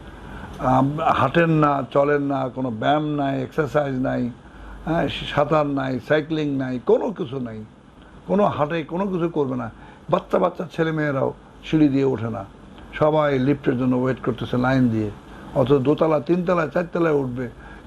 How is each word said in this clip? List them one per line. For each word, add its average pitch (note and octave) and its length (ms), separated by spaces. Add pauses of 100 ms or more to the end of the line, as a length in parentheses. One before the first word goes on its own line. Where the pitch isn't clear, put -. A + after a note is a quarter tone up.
(600)
আম, C3+ 400
হাঁটেন D#3+ 500
না, D3 340 (100)
চলেন C#3+ 280
না, C3+ 340
কোনো C3 160
ব্যায়াম D3 440
নাই, C#3 260
এক্সারসাইজ C#3 540
নাই, B2+ 340 (560)
হ্যাঁ, D#3+ 220 (280)
সাঁতার D3+ 320
নাই, C3+ 400
সাইক্লিং D3+ 420
নাই, C3 360
কোনো A#3 260
কিছু C#3 280
নাই, A2 240 (640)
কোনো G3 180
হাঁটে, D3+ 380
কোনো F3 220
কিছু F3 240
করবে C#3 260
না। A#2+ 160 (380)
বাচ্চা - 300
বাচ্চা F3+ 360
ছেলেমেয়েরাও D3+ 580 (320)
সিঁড়ি D#3 220
দিয়ে C3+ 180
ওঠে A#2 240
না, G#2 160 (480)
সবাই D3+ 460
লিফটের C3+ 400
জন্য B2+ 160
ওয়েট B2+ 300
করতেছে A#2+ 320
লাইন B2+ 320
দিয়ে, G#2+ 220 (440)
অথচ C3 160
দোতলা, D3 480
তিনতলা, E3+ 480
চারতলায় E3+ 480
উঠবে, B2+ 340 (380)